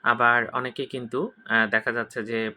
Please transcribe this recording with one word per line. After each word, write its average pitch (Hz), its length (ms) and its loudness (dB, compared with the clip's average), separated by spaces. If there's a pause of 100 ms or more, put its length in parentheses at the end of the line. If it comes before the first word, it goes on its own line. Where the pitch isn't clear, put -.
আবার 120 460 4
অনেকে 127 360 -6
কিন্তু, 127 460 -6 (140)
আ, 113 260 2
দেখা 110 200 2
যাচ্ছে 117 320 -4
যে 110 340 -4